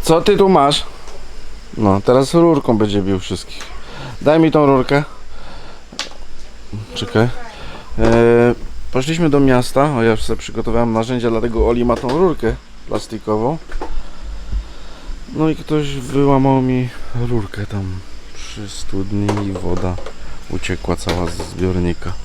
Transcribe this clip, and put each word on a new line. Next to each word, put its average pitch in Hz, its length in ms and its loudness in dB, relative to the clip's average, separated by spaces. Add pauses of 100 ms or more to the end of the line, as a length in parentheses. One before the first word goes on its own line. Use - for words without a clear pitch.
Co 165 180 4
ty 202 160 4
tu 190 120 6
masz? 147 360 4 (920)
No, 101 240 4
teraz 127 340 2
rurką 156 440 4
będzie 104 240 2
bił 95 180 0
wszystkich. - 420 -8 (600)
Daj 156 180 6
mi 160 100 6
tą 147 160 4
rurkę. 139 380 4 (1900)
Czekaj. 107 340 0 (720)
E, 117 560 6 (380)
poszliśmy 156 380 2
do 143 100 4
miasta. 135 560 4
O, 113 60 2
ja 113 80 4
już 110 120 2
sobie 110 180 0
przygotowałem 113 520 0
narzędzia, 117 380 0
dlatego 113 380 0
Oli 120 160 2
ma 120 120 2
tą 123 120 -4
rurkę 143 460 2 (340)
plastikową. 107 720 -2 (1700)
No 156 160 0
i 151 80 0
ktoś 151 400 -2
wyłamał 135 680 2
mi 127 260 0 (400)
rurkę 101 380 -2
tam 95 320 -6 (360)
przy - 340 -10
studni 101 580 0 (220)
i 95 40 -4
woda 90 440 -2 (540)
uciekła - 460 -2
cała 87 340 -2
z 87 60 -6 (140)
zbiornika. 90 640 0 (120)